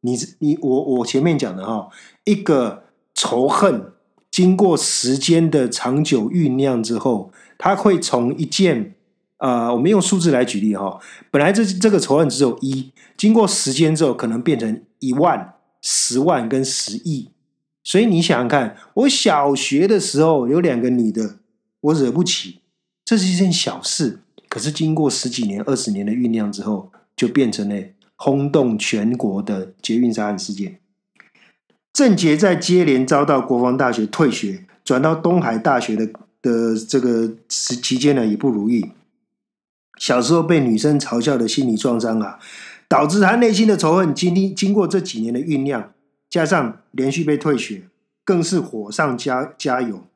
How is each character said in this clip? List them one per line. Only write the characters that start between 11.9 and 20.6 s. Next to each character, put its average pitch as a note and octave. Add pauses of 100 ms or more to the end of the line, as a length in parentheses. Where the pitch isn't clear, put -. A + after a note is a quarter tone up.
个 G3
仇 C#3
恨 D#3+
只 B2+
有 A#2
一， C3+ (240)
经 G#3+
过 G#3+
时 -
间 D#3
之 D#3
后 B2+
可 A#2+
能 A2+
变 C#3
成 A2+ (140)
一 C3
万、 C#3 (260)
十 -
万 C#3
跟 C3
十 A2+
亿。 C#3+ (520)
所 -
以 A3
你 F#3
想 D#3+
想 B2
看， A#2+ (180)
我 C4
小 D3
学 C#3
的 G#3
时 D3+
候 D3+
有 D3